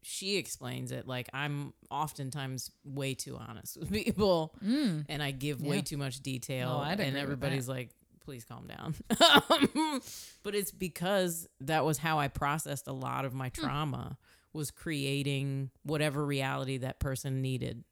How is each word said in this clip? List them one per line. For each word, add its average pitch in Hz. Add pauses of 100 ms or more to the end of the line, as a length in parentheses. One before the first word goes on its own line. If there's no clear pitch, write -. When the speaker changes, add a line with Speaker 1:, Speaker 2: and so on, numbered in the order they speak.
Speaker 1:
she 196
explains 127
it. 127
Like, 127
I'm 143 (160)
oftentimes 135 (140)
way 135
too 127
honest 113
with 156
<laughs> 208
people. 185
Speaker 2:
Mm. 202
Speaker 1:
And 147
I 139
give 135
way 143
Speaker 2:
Yeah. 147
Speaker 1:
too 143
much 135
detail. 131
Speaker 2:
Oh, 143
I'd 170
Speaker 1:
and -
Speaker 2:
agree 139
with 139
Speaker 1:
everybody's 135
Speaker 2:
that. 127
Speaker 1:
like, 127 (320)
"Please 123
calm 120
down." - (160)
<laughs> 294 (420)
But 202
it's 202
because 180 (140)
that 147
was 156
how 160
I 143
processed 143
a 139
lot 127
of 127
my 131
Speaker 2:
Hmm. -
Speaker 1:
trauma, 139 (360)
was 151
creating 139 (140)
whatever 151
reality 135
that 127
person 135
needed 127